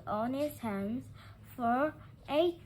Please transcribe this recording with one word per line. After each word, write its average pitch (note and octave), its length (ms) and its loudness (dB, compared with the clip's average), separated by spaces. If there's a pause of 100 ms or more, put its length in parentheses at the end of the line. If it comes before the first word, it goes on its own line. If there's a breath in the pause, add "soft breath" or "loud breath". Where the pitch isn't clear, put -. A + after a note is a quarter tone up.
on A3 260 0
his D4 260 -2
hands G#3+ 440 -2 (520 loud breath)
for B3+ 380 4 (360 loud breath)
eight E4+ 360 4